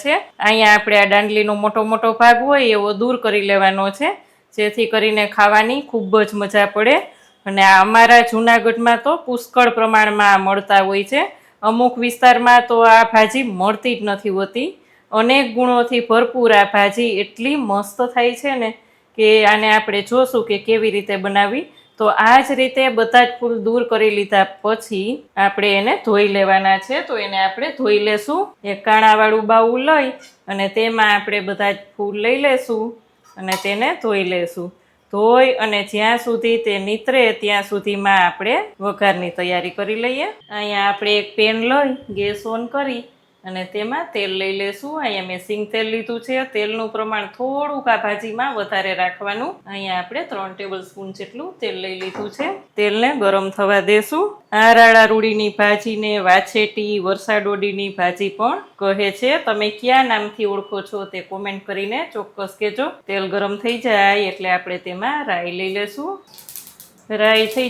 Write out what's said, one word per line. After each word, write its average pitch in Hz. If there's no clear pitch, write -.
છે. 285
અહીંયા 214
આપણે 208
આ 196
દાંડલીનો 208
મોટો 214
મોટો 226
ભાગ 240
હોય 269
એવો 202
દૂર 254
કરી 208
લેવાનો 196
છે, 339
જેથી 214
કરીને 214
ખાવાની 214
ખૂબ 214
જ -
મજા 202
પડે. 233
અને 196
આ 190
અમારા 233
જૂનાગઢમાં 233
તો 285
પુષ્કળ 240
પ્રમાણમાં 208
મળતા 196
હોય 196
છે. 285
અમુક 240
વિસ્તારમાં 247
તો 240
આ 226
ભાજી 220
મળતી 214
જ 208
નથી 202
હોતી. 240
અનેક 240
ગુણોથી 247
ભરપૂર 233
આ 202
ભાજી 208
એટલી 254
મસ્ત 202
થાય 240
છે 277
ને 220
કે 220
આને 214
આપણે 214
જોશું 254
કે 202
કેવી 220
રીતે 202
બનાવવી. 202
તો 226
આ 247
જ 269
રીતે 262
બધા 226
જ 240
ફૂલ 240
દૂર 233
કરી 214
લીધા 196
પછી 214
આપણે 202
એને 226
ધોઈ 208
લેવાના 190
છે. 294
તો 240
એને 196
આપણે 190
ધોઈ 208
લેશું. 214
એક 202
કાણાવાળું 214
બાઉલ 233
લઈ 285
અને 196
તેમાં 220
આપણે 202
બધા 202
જ 196
ફૂલ 202
લઈ 269
લેશું 254
અને 190
તેને 202
ધોઈ 202
લેશું. 175
ધોઈ 240
અને 208
જ્યાં 220
સુધી 233
તે 208
નીતરે 226
ત્યાં 202
સુધીમાં 196
આપણે 190
વઘારની 190
તૈયારી 180
કરી 214
લઈએ. 269
અહીંયા 202
આપણે 208
એક -
પેન 220
લઈ 269
ગેસ 202
on 233
કરી 262
અને 185
તેમાં 247
તેલ 202
લઈ 196
લેશું. 202
અહીંયા 196
મેં 185
સિંગ 208
તેલ 220
લીધું 233
છે. 262
તેલનું 220
પ્રમાણ 214
થોડુંક 277
આ 214
ભાજીમાં 220
વધારે 190
રાખવાનું. 202
અહીંયા 190
આપણે 240
ત્રણ 190
ટેબલ 190
સ્પૂન 190
જેટલું 254
તેલ 202
લઈ 185
લીધું 208
છે. 302
તેલને 214
ગરમ 196
થવા 202
દેશું. 302
આ 226
રાડા 226
રૂડીની 214
ભાજીને 208
વાછેટી, 208
વરસાડોડીની 196
ભાજી 180
પણ 285
કહે 196
છે. 254
તમે 214
કયા 254
નામથી 208
ઓળખો 196
છો 196
તે 185
કોમેન્ટ 196
કરીને 202
ચોક્કસ 196
કહેજો. 214
તેલ 190
ગરમ 202
થઈ 240
જાય 202
એટલે 185
આપણે 180
તેમાં 233
રાઈ 175
લઈ 190
લેશું. 233
રાઈ 220
થઈ 254